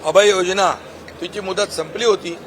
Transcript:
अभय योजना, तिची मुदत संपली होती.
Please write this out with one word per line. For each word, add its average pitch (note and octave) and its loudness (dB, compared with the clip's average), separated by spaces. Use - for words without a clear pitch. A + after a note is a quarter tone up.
अभय F#3+ 6
योजना, F#3 2
तिची F#3 -8
मुदत F#3+ -4
संपली D#3+ -6
होती. F3+ 0